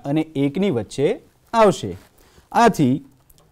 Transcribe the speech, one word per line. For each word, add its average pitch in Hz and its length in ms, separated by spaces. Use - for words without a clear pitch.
અને 147 180
એકની 143 360
વચ્ચે 131 360
આવશે. 202 400
આથી 175 420